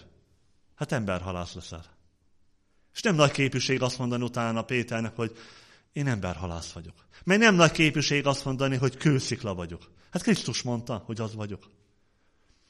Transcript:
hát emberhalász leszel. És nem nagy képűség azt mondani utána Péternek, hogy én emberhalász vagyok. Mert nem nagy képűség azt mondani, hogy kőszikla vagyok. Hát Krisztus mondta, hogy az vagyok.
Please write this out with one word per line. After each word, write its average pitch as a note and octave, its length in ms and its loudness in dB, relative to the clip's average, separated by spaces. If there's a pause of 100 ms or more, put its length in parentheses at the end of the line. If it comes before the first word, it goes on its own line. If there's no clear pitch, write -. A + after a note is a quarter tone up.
(760)
hát - 180 -8
emberhalász F#2 640 -4
leszel. E2+ 300 -14 (1080)
És - 80 -12
nem G#3+ 140 2
nagy D3 160 8
képűség C3 520 0
azt B2 160 0
mondani B2 240 -2
utána A#2 400 -2
Péternek, A2+ 540 -4
hogy A2+ 200 -4 (560)
én C#3+ 140 -4
emberhalász F2+ 680 -4
vagyok. F2 220 -16 (300)
Mert G3+ 160 4
nem A3+ 140 8
nagy E3 160 8
képűség D3 560 2
azt C3+ 180 2
mondani, C3+ 320 0
hogy B2+ 200 0
kőszikla B2+ 580 0
vagyok. F2 360 -10 (200)
Hát F3+ 120 -6
Krisztus - 400 0
mondta, A#2+ 440 -6
hogy A2+ 140 -6
az A2 140 -6
vagyok. G#2 360 -10 (1000)